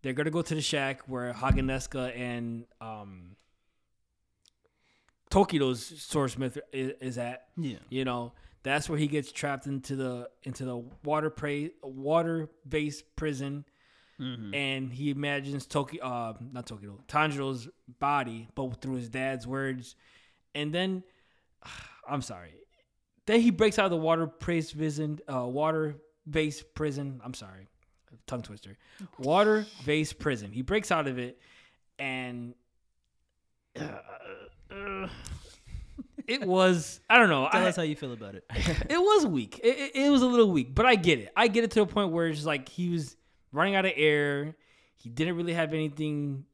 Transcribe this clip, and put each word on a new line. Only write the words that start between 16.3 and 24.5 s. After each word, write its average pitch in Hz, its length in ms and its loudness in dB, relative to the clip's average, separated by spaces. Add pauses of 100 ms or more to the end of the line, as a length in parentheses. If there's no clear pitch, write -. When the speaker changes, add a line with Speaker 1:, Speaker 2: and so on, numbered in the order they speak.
Speaker 1:
not 123 260 -12
Tokido, 101 400 -16
Tanjiro's 139 640 0 (320)
body, 120 540 -2
but 131 260 -6
through 131 160 -6
his 120 120 -6
dad's 131 380 -4
words. 131 500 -6 (580)
And 147 180 -4
then, 185 320 -2 (580)
<sighs> - 460 -18
I'm 135 140 -4
sorry. 87 320 -14 (720)
Then 226 140 6
he 233 100 8
breaks 208 280 4
out 202 60 4
of 190 60 2
the 170 80 2
water-based 165 760 0